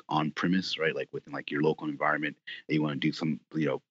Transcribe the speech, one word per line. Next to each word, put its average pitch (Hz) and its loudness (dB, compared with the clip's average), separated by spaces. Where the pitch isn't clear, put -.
on 76 2
premise, 90 0
right? 78 2
Like, 69 -4
within, 71 -10
like, 69 -8
your 71 0
local 78 2
environment, 76 0
and 76 -2
you 78 4
wanna 73 0
do 76 0
some, 76 0
you 78 0
know, 67 -2